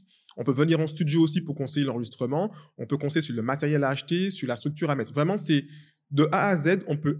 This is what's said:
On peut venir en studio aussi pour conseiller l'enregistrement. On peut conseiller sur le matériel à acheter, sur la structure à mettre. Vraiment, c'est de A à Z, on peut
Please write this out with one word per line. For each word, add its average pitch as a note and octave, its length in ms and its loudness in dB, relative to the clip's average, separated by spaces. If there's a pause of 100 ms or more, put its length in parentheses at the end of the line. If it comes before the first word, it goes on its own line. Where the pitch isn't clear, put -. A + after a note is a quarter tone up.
(380)
On A#2+ 60 -6
peut C3+ 80 2
venir D#3 280 4
en D#3+ 60 0
studio D#3 360 2
aussi D#3+ 180 2
pour D3 140 -6
conseiller C#3+ 320 -2
l'enregistrement. B2+ 640 -4 (240)
On A2+ 100 -10
peut C#3+ 120 -2
conseiller D3+ 240 -2
sur C#3 120 -6
le A2+ 80 -2
matériel D3 420 0
à C3+ 40 2
acheter, E3+ 420 -2
sur F#3 180 -8
la A#2+ 80 -2
structure D3+ 340 -4
à C#3+ 60 2
mettre. A#2 180 -4
Vraiment, E3+ 240 2
c'est D3+ 260 2 (460)
de C#3+ 200 4
A G3 200 4
à F#3 60 2
Z, E3+ 320 2
on D3 100 0
peut D3+ 220 0